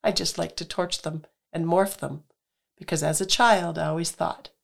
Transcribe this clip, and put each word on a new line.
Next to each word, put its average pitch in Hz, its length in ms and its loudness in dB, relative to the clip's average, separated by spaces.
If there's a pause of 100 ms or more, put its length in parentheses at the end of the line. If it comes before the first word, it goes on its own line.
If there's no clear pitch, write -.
I - 80 2
just - 280 -2
like 170 180 -4
to 170 80 -8
torch 175 380 -4
them 156 220 -6 (280)
and 165 140 -2
morph 190 320 2
them, - 260 -8 (520)
because 160 260 -4
as 156 180 0
a 190 60 -2
child, 185 520 4
I 160 80 0
always 165 240 -2
thought - 400 -4 (140)